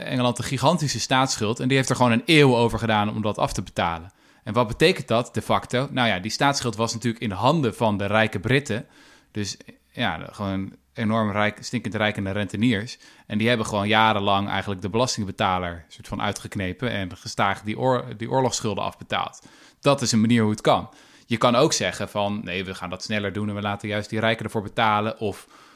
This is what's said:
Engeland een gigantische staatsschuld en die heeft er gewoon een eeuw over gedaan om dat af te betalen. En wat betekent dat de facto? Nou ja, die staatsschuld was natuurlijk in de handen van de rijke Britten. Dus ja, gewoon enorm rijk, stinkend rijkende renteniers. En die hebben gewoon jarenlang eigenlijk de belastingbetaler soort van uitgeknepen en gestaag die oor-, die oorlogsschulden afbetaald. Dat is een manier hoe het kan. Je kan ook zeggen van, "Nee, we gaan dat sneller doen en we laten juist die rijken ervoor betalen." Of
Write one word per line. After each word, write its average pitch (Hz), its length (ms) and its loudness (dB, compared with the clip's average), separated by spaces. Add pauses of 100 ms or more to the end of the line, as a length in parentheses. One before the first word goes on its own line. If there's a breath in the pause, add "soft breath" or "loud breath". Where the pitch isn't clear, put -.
(120)
Engeland 123 260 0
een - 60 -6
gigantische 139 560 0
staatsschuld 131 600 0
en 127 80 -2
die 135 80 4
heeft 135 140 2
er 123 60 2
gewoon 123 160 4
een 117 140 2
eeuw 143 300 8
over 113 220 2
gedaan 107 320 2
om 110 120 -4
dat 104 160 -2
af - 140 0
te 107 100 -4
betalen. 85 500 -4 (320 soft breath)
En 107 80 -6
wat 120 160 2
betekent 165 400 2
dat 117 260 0
de 107 80 -4
facto? 120 480 -2
Nou 120 180 0
ja, 92 100 0
die 104 120 -6
staatsschuld 135 460 0
was 113 180 -2
natuurlijk 117 280 -4
in 120 60 -4
de 98 60 -4
handen 127 400 2
van 107 240 0
de 101 80 -2
rijke 107 340 2
Britten. 123 460 0 (440 loud breath)
Dus 101 260 -6 (360)
ja, 92 400 -4
gewoon 98 400 -4 (200)
enorm 110 380 0
rijk, 104 300 0
stinkend 110 340 -6
rijkende 104 360 -2
renteniers. 104 680 -2 (280 loud breath)
En 107 120 -4
die 113 100 2
hebben 110 180 2
gewoon 104 220 -2
jarenlang 101 600 4
eigenlijk 98 340 -4
de 101 80 -4
belastingbetaler 95 1000 -2
soort - 200 -20
van 104 140 -8
uitgeknepen 101 680 -4
en 98 260 -6
gestaag 98 460 -2
die 107 160 -6
oor-, 127 260 0 (120)
die 113 140 -10
oorlogsschulden 113 540 0
afbetaald. - 580 -6 (380 loud breath)
Dat 139 220 4
is 110 100 0
een 110 80 4
manier 113 220 6
hoe 107 80 4
het 107 100 -4
kan. 110 280 2 (400 loud breath)
Je 117 80 0
kan 120 180 4
ook 139 180 4
zeggen 98 360 -2
van, 104 360 -2
"Nee, 92 200 -6
we 92 100 -8
gaan 92 160 -10
dat 92 120 -10
sneller 101 300 -4
doen 104 160 -4
en 101 60 -4
we 104 60 -6
laten 104 280 -6
juist 104 220 -4
die 110 100 -2
rijken 113 240 0
ervoor 107 180 -4
betalen." 107 580 0
Of 101 260 -6 (300 loud breath)